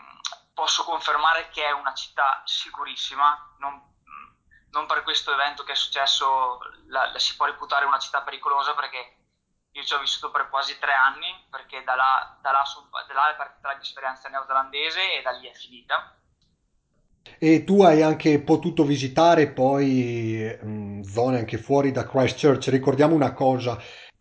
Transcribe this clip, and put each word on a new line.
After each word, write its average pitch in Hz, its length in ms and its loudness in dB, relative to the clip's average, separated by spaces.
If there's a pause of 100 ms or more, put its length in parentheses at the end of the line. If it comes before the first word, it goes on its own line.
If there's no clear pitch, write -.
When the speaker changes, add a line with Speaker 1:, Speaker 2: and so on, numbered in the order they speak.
(540)
Speaker 1:
posso 156 300 -2
confermare 160 640 0
che 151 180 -6
è 147 60 -2
una 139 220 -6
città - 500 -2
sicurissima, - 1120 -4
non, 139 340 -12 (800)
non 151 140 -6
per 151 160 -2
questo 151 300 -4
evento 135 320 -2
che - 80 -10
è 139 40 -4
successo 135 800 0 (300)
la, 127 220 -2
la - 80 -8
si - 180 -2
può 143 100 0
reputare 143 380 -4
una 139 140 0
città - 240 -6
pericolosa, 139 520 -4
perché 135 420 -10 (540)
io 143 120 -16
ci 147 120 -4
ho 143 60 -2
vissuto 147 300 -6
per 135 180 -4
quasi 135 300 -4
tre 143 140 -2
anni, 139 340 2 (240)
perché 135 340 -14
da 131 100 -2
là, 131 460 0
da 135 120 -2
là 135 120 2
son-, - 260 -16
da 123 240 -10
là 147 180 2
è 151 40 -16
partita 143 320 -12
la 139 60 -6
mia 135 80 -18
esperienza 135 460 -10
neozelandese 139 920 -4
e 131 40 -10
da 127 80 -4
lì 123 160 -10
è 120 60 -20
finita. 123 640 -10 (1200)
Speaker 2:
E 156 260 4
tu 196 180 6
hai 160 200 8
anche 156 380 2
potuto 160 440 2
visitare 147 640 4
poi, 123 1160 0
mm, 104 380 -10
zone 117 360 0
anche 113 200 -6
fuori 139 340 2
da 120 140 -4
Christchurch. 131 640 2
Ricordiamo 135 460 4
una 139 180 2
cosa, 123 480 0 (400)